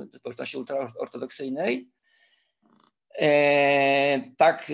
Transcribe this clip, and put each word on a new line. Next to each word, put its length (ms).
społeczności 380
ultraortodoksyjnej. 1400
E, 1160
tak 360